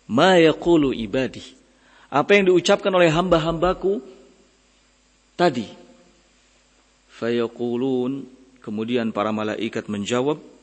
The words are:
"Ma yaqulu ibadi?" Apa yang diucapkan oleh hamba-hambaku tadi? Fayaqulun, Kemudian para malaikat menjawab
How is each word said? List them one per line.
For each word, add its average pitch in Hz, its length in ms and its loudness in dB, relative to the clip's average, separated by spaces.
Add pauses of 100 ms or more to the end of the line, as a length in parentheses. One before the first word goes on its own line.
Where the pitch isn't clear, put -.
"Ma 170 320 4
yaqulu 156 560 4
ibadi?" 113 640 -6 (520)
Apa 175 320 2
yang 185 120 2
diucapkan 190 400 2
oleh 175 200 4
hamba-hambaku 175 880 0 (1400)
tadi? 120 320 0 (1400)
Fayaqulun, 120 1120 -4 (440)
Kemudian 110 480 -4
para 104 160 -2
malaikat 107 560 -6
menjawab 120 480 -2 (260)